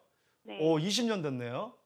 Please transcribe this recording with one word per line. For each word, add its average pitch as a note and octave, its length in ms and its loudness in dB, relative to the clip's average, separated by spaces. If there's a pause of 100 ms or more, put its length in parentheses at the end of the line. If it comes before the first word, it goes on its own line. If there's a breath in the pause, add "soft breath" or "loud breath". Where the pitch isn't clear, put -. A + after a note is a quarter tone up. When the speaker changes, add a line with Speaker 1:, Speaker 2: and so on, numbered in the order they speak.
(440)
Speaker 1:
네. G3+ 160 -10
Speaker 2:
오, D#3+ 180 4
이십 G3+ 280 2
년 G#3+ 160 0
됐네요. C3+ 520 -4 (120)